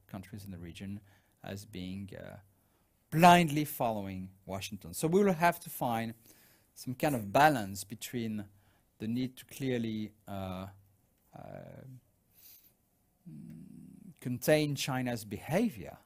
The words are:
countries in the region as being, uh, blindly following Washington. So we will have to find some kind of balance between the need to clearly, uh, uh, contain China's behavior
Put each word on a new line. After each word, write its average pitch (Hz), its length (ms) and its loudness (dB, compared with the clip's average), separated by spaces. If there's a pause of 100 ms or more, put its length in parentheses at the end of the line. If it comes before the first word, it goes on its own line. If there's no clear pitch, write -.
countries 98 380 -12
in 98 60 -12
the 90 60 -10
region 98 420 -10 (440)
as 98 220 -10
being, 95 520 -10
uh, 50 200 -14 (720)
blindly 165 560 8
following 98 640 -4 (160)
Washington. 95 480 -8
So - 140 -2
we 185 160 6
will 196 100 4
have 170 280 2
to - 80 -16
find 113 440 -2 (600)
some - 180 -8
kind 147 220 0
of 101 160 -4
balance 110 520 4
between 113 640 -6 (540)
the 110 80 -6
need 123 300 -2
to - 80 -18
clearly, 113 680 -2 (160)
uh, 95 400 -6 (680)
uh, - 40 -18 (2750)
contain 147 560 2
China's 127 500 -2
behavior 127 800 -2